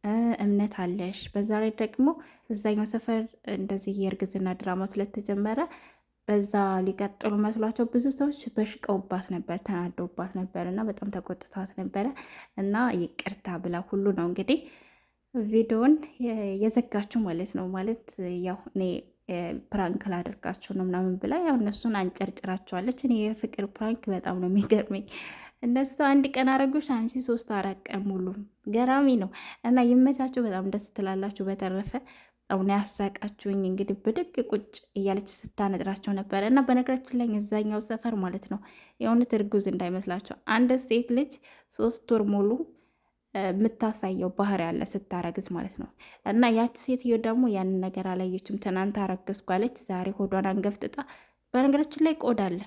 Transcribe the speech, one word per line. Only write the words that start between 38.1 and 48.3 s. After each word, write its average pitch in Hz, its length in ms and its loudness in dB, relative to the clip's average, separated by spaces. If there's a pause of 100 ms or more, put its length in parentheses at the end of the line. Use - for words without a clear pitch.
ማለት 190 320 -4
ነው 202 100 -4 (420)
የእውነት 233 320 4
እርጉዝ 208 360 2
እንዳይመስላቸው 185 680 -4 (100)
አንድ 240 340 4
ሴት 240 300 0
ልጅ 262 220 2 (400)
ሶስት - 360 -2
ወር 220 180 4
ሙሉ፣ 202 240 4 (840)
እ፣ 196 120 0
የምታሳየው 196 840 0
ባህሪ 202 300 2
ያለ 165 220 -2
ስታረግዝ 180 680 -6
ማለት 180 280 -6
ነው። - 100 -10 (380)
እና 214 240 6
ያቺ 226 300 2
ሴትዮ 254 400 0
ደግሞ 233 280 2
ያንን 190 320 0
ነገር 190 280 -4
አላየችም። 185 500 -4